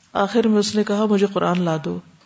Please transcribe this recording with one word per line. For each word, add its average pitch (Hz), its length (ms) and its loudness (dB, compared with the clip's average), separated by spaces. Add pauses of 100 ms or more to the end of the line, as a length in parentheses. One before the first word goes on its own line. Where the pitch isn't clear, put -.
(180)
آخر 208 300 0
میں 214 120 4
اس 208 160 -2
نے 214 80 2
کہا، 208 220 0
"مجھے 202 280 2
قرآن 180 280 0
لا 165 240 -2
دو۔" 175 140 -6 (260)